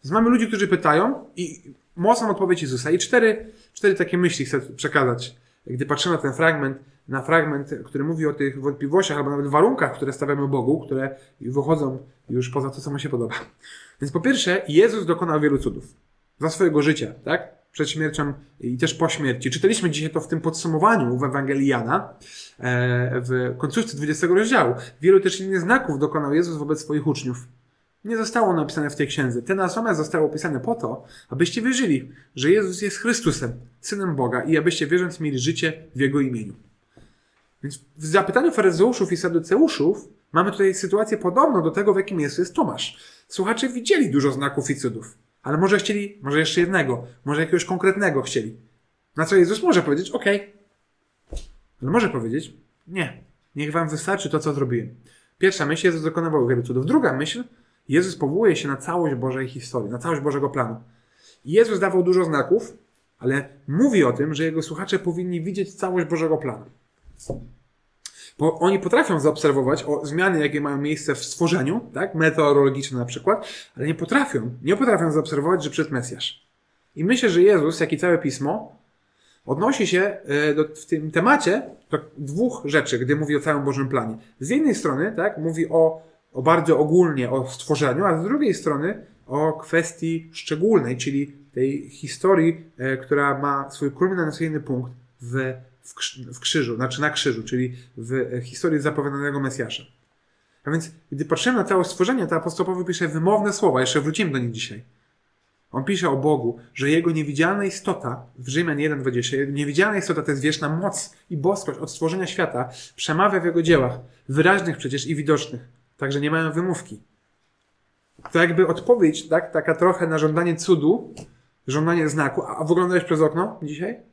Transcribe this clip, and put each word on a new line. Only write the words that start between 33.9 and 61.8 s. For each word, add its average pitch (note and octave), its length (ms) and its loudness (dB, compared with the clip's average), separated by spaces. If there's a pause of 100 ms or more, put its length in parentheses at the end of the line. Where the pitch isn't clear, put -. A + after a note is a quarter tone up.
Boga B2 260 -2
i D#3+ 160 2
abyście E3+ 300 0
wierząc F3 320 0
mieli C#3+ 200 -2
życie D#3 440 -2 (120)
w B2+ 40 -8
Jego C#3 200 2
imieniu. A2+ 340 -4 (1120)
Więc C#3+ 160 -10 (180)
w D#3 80 -12
zapytaniu G3 460 2
faryzeuszów F#3+ 600 4
i E3+ 60 0
saduceuszów E3+ 880 2 (240)
mamy F#3 200 2
tutaj G3 220 2
sytuację G#3 440 0
podobną G3+ 460 2
do D#3+ 80 0
tego, G3+ 220 2
w F#3+ 40 4
jakim F#3+ 220 -2
Jezus C#3+ 180 -2
jest F3+ 180 -4
Tomasz. - 440 -4 (280)
Słuchacze A3+ 420 -2
widzieli B3 420 -2
dużo C#3 200 2
znaków C#3 380 -4
i C3+ 60 -2
cudów, A2 420 -8 (260)
ale C#3+ 140 -2
może G3 200 4
chcieli, G3+ 440 -4
może C#3+ 180 0
jeszcze D#3+ 220 0
jednego, E3 420 0 (220)
może D3 160 0
jakiegoś E3 240 0
konkretnego F#3 560 0
chcieli. A2 340 -6 (640)
Na D#3+ 80 0
co G3 100 0
Jezus F#3+ 280 6
może C4+ 180 6
powiedzieć, D#3 300 -2
„Okej”. G3+ 420 -2 (1300)
Ale C3 100 -2
może G#3+ 180 4
powiedzieć, C3 440 -4 (340)
„Nie, D#3+ 360 -6 (320)
niech D3+ 160 -4
wam D#3+ 180 0
wystarczy E3+ 400 -2
to, D3+ 100 0
co D3+ 140 -2
zrobiłem”. B2 420 -4 (420)
Pierwsza F#3 280 2
myśl, D#3+ 220 0
Jezus E3 140 2
dokonywał D#3 460 0
wielu A#2+ 160 2
cudów. B2+ 220 -2
Druga A#3 280 2
myśl, D#3+ 300 -6 (460)
Jezus F3 260 2
powołuje E3 400 2
się C#3+ 120 -6
na C#3 100 -2
całość E3 380 -2
Bożej C3 320 -4
historii, A#2+ 420 -8
na B2 80 -8
całość D3+ 240 -2
Bożego C#3 280 -2
planu. A#2 260 -4 (720)
I C3+ 60 -8
Jezus A3 280 2
dawał F#3 240 2